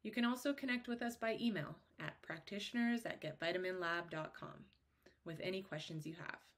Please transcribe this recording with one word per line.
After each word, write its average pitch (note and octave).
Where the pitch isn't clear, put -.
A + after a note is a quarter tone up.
You G#3+
can A#3+
also C4
connect B3
with A#3
us A#3
by A3+
email F#3
at D3+
practitioners A#3
at -
get D3+
vitamin F#3
lab E3+
dot D#3
com -
with E3
any F#3+
questions D#3
you D#3+
have. -